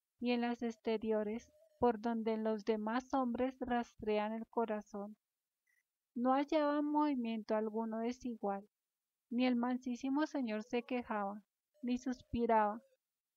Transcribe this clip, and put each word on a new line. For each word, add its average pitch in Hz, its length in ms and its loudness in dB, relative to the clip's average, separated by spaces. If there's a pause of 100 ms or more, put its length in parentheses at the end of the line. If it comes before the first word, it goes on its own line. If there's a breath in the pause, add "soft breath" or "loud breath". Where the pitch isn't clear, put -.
(200)
y 240 100 0
en 240 120 2
las 240 200 -2
exteriores, 220 920 -2 (260)
por 233 220 2
donde 226 360 0
los 220 280 -2
demás 220 480 -2
hombres 254 480 0
rastrean 220 720 -2
el 226 140 -6
corazón, 214 720 -4 (960)
no 254 180 2
hallaban 294 520 2
movimiento 247 720 0
alguno 220 420 -2
desigual, 226 680 -4 (600)
ni 247 180 2
el 247 100 2
mansísimo 254 720 0
Señor 220 360 -2
se 240 220 -2
quejaba, 214 580 -4 (400)
ni 247 160 0
suspiraba, 233 840 2 (560)